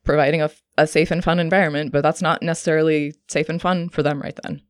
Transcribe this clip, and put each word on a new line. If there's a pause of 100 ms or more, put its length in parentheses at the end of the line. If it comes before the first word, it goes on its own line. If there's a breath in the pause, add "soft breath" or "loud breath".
providing
a,
f-, (160)
a
safe
and
fun
environment,
but
that's
not
necessarily (120)
safe
and
fun
for
them
right
then.